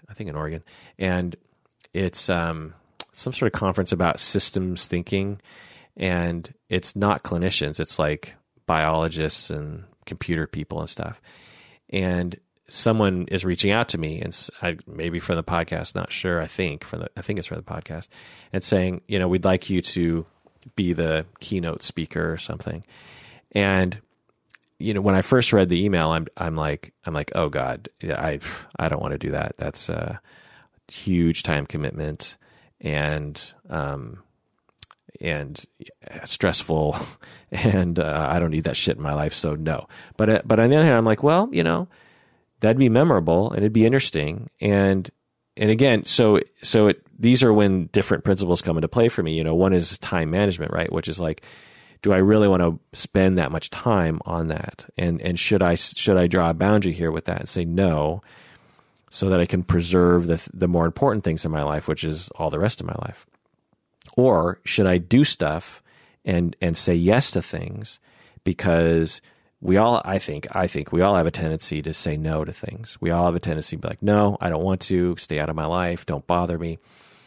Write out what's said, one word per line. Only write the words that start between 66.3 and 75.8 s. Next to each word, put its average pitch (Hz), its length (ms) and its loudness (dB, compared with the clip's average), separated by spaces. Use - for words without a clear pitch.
and 85 160 0
say - 180 0
yes 98 360 4
to 87 100 0
things? 98 580 -10
Because 82 800 2
we 92 160 4
all, 113 260 4
I 95 140 -2
think, 73 340 -8
I 90 140 -2
think 73 260 -6
we 85 100 2
all 101 140 4
have 82 120 4
a 80 40 0
tendency 78 520 -4
to 78 100 -6
say 76 240 -4
no 78 260 -2
to - 80 -10
things. - 480 -14
We 85 120 -2
all 85 140 2
have 87 100 2
a 87 40 -4
tendency 78 360 -6
to 80 60 -10
be 82 60 -6
like, - 140 -10
"No, 104 400 4
I 90 80 -2
don't 82 140 -2
want 95 180 0
to, 90 360 0
stay 76 220 -6
out 73 100 -2
of 78 60 -4
my 78 120 -4
life, 87 380 -2